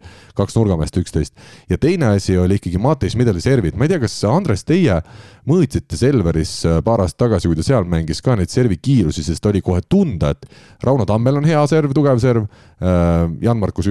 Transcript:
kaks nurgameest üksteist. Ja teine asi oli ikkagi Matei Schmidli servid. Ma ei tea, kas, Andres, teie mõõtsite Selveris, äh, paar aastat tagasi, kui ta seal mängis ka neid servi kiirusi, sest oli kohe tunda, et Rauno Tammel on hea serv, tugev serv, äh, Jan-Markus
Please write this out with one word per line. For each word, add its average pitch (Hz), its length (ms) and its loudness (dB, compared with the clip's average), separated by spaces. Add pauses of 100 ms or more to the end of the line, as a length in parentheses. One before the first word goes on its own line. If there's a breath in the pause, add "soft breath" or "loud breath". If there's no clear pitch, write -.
(400 loud breath)
kaks - 160 -2
nurgameest 92 440 0
üksteist. 82 360 -4 (360 loud breath)
Ja - 80 -2
teine 147 360 2
asi 95 220 0
oli 90 220 2
ikkagi 90 200 -4
Matei 127 320 -2
Schmidli 110 320 0
servid. 113 320 0
Ma 123 120 0
ei 185 60 0
tea, 175 100 -2
kas, 107 120 -4 (120)
Andres, 139 400 0
teie 147 300 2 (500 loud breath)
mõõtsite 139 500 0
Selveris, 85 540 0 (160)
äh, 82 160 2
paar 110 200 2
aastat - 240 -4
tagasi, 101 200 0
kui 80 120 0
ta 80 80 -2
seal 110 200 0
mängis 82 360 -2
ka 127 120 2
neid 92 160 -2
servi 120 240 0
kiirusi, 98 480 0
sest 82 240 -2
oli 98 160 0
kohe 90 240 0
tunda, 101 480 0
et - 120 -20 (360 loud breath)
Rauno 123 240 0
Tammel 117 320 0
on 147 80 0
hea 151 240 2
serv, 147 240 0
tugev 143 240 2
serv, 117 240 2 (400 soft breath)
äh, 85 400 2 (240)
Jan-Markus 101 440 -2